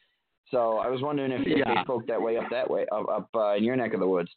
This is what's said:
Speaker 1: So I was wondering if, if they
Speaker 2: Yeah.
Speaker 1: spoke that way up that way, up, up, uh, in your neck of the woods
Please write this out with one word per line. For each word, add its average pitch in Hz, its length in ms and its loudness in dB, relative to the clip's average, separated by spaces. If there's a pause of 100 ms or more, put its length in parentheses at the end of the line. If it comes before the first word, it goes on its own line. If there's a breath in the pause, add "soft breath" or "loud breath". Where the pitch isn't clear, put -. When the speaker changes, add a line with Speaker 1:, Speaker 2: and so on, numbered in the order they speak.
(500)
Speaker 1:
So 113 280 2
I 104 100 -2
was 127 140 -2
wondering 143 300 -2
if, 127 100 -2
if - 240 2
they 110 80 0
Speaker 2:
Yeah. 90 100 0
Speaker 1:
spoke 120 220 -4
that 113 140 -2
way 113 180 0
up 110 120 -4
that 123 200 -2
way, 90 200 0
up, 104 180 -4
up, 101 260 -4
uh, 104 200 2
in 104 100 2
your 123 120 2
neck 113 160 0
of 104 80 0
the 92 80 2
woods 90 280 2